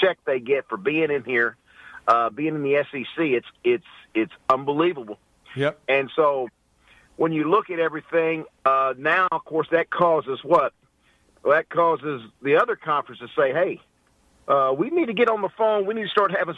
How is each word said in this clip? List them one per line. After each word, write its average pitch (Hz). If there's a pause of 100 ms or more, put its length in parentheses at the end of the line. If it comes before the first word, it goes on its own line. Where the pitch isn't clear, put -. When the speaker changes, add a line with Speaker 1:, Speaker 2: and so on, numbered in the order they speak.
Speaker 1:
check 190
they 135
get 131
for 110
being 151
in 143
here, 117 (520)
uh, 117
being 151
in 147
the 139
S 143
E 127 (120)
C, 156
it's, 117 (160)
it's, 120 (300)
it's 110 (160)
unbelievable. 139 (360)
Speaker 2:
Yep. 143
Speaker 1:
And 135
so 139 (680)
when 165
you 151
look 208
at 170
everything, 160 (200)
uh, 135
now, 170
of 156
course, 156
that 170
causes 156
what? 143 (680)
Well, 143
that 160
causes 147 (180)
the 139
other 220
conference 143
to 120
say, 139
"Hey, 156 (680)
uh, 135
we 190
need 330
to 226
get 226
on 214
the 185
phone. 214
We 202
need 226
to 185
start 190
having 175